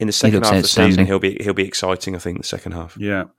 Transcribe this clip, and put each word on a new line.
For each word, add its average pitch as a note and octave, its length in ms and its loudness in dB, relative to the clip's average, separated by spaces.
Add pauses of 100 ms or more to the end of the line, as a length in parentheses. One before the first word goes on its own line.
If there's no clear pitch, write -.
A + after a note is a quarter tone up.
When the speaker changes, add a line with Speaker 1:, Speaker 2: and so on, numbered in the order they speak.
Speaker 1:
In A2 60 0
the G#2 40 0
Speaker 2:
He - 0 -
Speaker 1:
second G#2+ 280 2
Speaker 2:
looks G#2+ 100 2
Speaker 1:
half G2+ 80 4
of - 60 4
the - 40 0
season, - 160 2
Speaker 2:
outstanding. F#2 240 6
Speaker 1:
he'll F#2+ 120 0
be, F#2+ 220 -2
he'll G2+ 120 -2
be F#2+ 120 -2
exciting, F#2+ 500 -4
I F2 40 -8
think, F2+ 200 -8
the - 80 -12
second - 260 -8
half. E2+ 260 -12
Speaker 3:
Yeah. G2+ 240 -4 (160)